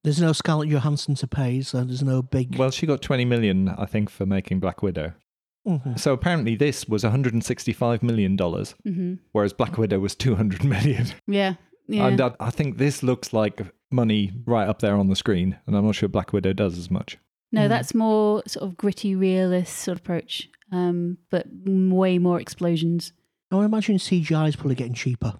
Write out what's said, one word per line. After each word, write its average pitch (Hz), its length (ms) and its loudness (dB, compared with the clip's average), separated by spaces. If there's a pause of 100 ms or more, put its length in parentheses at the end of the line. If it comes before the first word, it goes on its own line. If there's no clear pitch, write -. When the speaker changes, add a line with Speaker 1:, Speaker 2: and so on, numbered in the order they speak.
Speaker 1:
There's 151 160 2
no 160 120 4
Scarlett 156 360 0
Johansson 147 460 0
to 131 120 -6
pay, 131 340 -2
so 127 240 -4
there's 127 180 -4
no 131 180 2
big 123 360 -2
Speaker 2:
Well, 131 140 2
she - 140 -4
got 147 160 0
twenty 127 220 0
million, 104 460 2
I - 160 -4
think, 104 240 -2
for - 160 -6
making 95 340 0
Black 92 240 -2
Widow. 82 300 -4 (520)
Speaker 1:
Mm-hmm. 139 300 -2
Speaker 2:
So - 160 0
apparently 135 460 0
this 143 320 -2
was 107 160 0
a 110 40 4
hundred 127 220 2
and 113 120 0
sixty-five 117 600 -2
million 104 320 2
dollars, 90 400 -2 (100)
Speaker 3:
Mm-hmm. 180 280 -4 (180)
Speaker 2:
whereas - 220 2
Black 92 240 -2
Widow 104 220 2
was 101 140 -2
two 123 220 0
hundred 98 300 0
million. 120 420 2 (180)
Speaker 3:
Yeah, 196 280 0 (340)
yeah. 208 200 0
Speaker 2:
And 127 120 4
I, 123 120 2 (100)
I 120 80 -2
think 135 300 -2
this 139 220 2
looks 127 300 0
like 107 300 0 (300)
money 107 420 2 (120)
right 113 220 2
up 107 120 -2
there 101 180 2
on 98 100 4
the 95 80 4
screen, 92 500 0
and - 120 0
I'm 101 80 2
not 107 100 2
sure 101 140 -2
Black 95 240 -2
Widow 95 180 2
does 95 260 -2
as 90 140 -8
much. - 260 -4 (360)
Speaker 3:
No, 214 80 4
Speaker 1:
Mm. 208 80 4
Speaker 3:
that's - 260 0
more 214 500 2
sort - 240 -10
of 175 60 -12
gritty, 196 400 -2
realist 185 580 2
sort - 240 -6
of 175 60 -12
approach, - 460 -6 (240)
um, 175 440 -2 (120)
but - 180 -2 (180)
m-, 190 260 4
way 185 260 4
more 175 240 2
explosions. 170 720 -2 (380)
Speaker 1:
I 190 40 0
would 202 100 4
imagine 214 340 2
C 180 220 0
G 156 140 0
I 156 140 2
is 147 80 -2
probably 135 180 0
getting 123 200 -6
cheaper. 117 440 -4